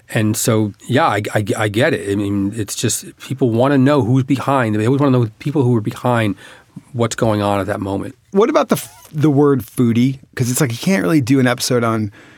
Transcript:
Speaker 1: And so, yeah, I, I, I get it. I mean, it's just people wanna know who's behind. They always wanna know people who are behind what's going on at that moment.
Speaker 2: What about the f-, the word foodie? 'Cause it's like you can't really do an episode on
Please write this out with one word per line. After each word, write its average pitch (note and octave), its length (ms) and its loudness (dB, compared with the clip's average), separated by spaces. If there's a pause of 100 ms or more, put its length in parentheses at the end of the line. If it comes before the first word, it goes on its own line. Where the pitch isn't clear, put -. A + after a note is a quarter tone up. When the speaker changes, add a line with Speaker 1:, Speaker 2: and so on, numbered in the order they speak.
(140)
Speaker 1:
And G#2+ 240 0
so, A2 360 0 (140)
yeah, D3 200 2
I, G#2 160 0 (100)
I, G#2+ 120 -2 (120)
I G#2+ 100 0
get B2 260 0
it. F#2 160 -6
I G2+ 60 0
mean, G2+ 400 -2
it's G#2+ 200 -8
just - 420 -6
people C3 320 -2
wanna C3 280 2
know C3+ 240 4
who's B2+ 220 2
behind. C3 520 0
They G#2+ 100 0
always C3+ 160 2
wanna C3 160 2
know A#2 120 0 (100)
people C#3+ 240 -2
who B2 120 2
are A2 60 0
behind A2+ 540 -2 (580)
what's A#2 220 -2
going G#2+ 260 0
on G2+ 180 0
at F#2 60 -4
that G2+ 160 -6
moment. G2 340 -6 (160)
Speaker 2:
What A3 200 2
about D4+ 180 0
the - 60 2
f-, - 360 -14
the D3+ 200 2
word C#3 300 4
foodie? B2 580 0 (160)
'Cause B2 160 -2
it's B2+ 100 -2
like C3 100 0
you A#2 60 -8
can't G3 240 0
really E3+ 200 2
do C3+ 180 2
an B2+ 80 4
episode A#2+ 360 0
on A2 280 -2 (260)